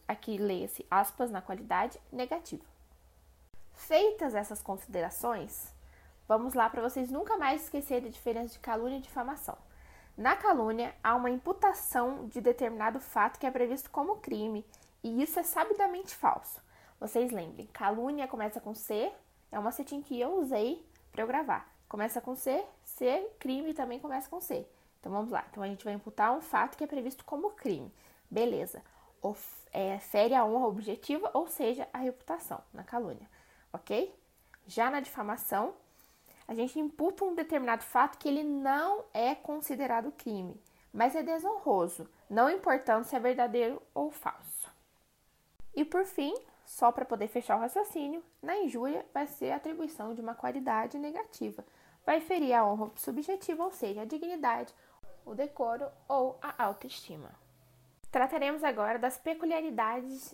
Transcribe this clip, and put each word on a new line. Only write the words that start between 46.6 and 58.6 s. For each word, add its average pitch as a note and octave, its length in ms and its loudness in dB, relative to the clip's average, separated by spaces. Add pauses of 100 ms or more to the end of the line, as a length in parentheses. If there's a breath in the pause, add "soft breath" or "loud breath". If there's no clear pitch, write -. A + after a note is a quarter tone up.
só - 260 4
pra B3 140 -2
poder A3 240 -2
fechar A3+ 280 0
o A3 40 2
raciocínio, E4 640 -2 (180)
na E4 140 -2
injúria C4+ 580 -2
vai C#4+ 140 0
ser C4 240 -4
a C#4+ 40 0
atribuição D4+ 580 -6
de A#3 60 -8
uma A3+ 140 -6
qualidade B3 640 -2
negativa. D4 640 -6 (400 soft breath)
Vai D#4 160 4
ferir D#4 340 2
a A3+ 100 8
honra G#3+ 300 2
subjetiva, D#4+ 680 -2
ou F#4 80 0
seja, G#3 300 -4
a - 20 -6
dignidade, C#4+ 680 -2 (520 loud breath)
o A3+ 100 -10
decoro C4+ 540 -2 (200)
ou C4 320 2
a - 240 -2
autoestima. G3 640 -6 (840)
Trataremos C#4+ 500 2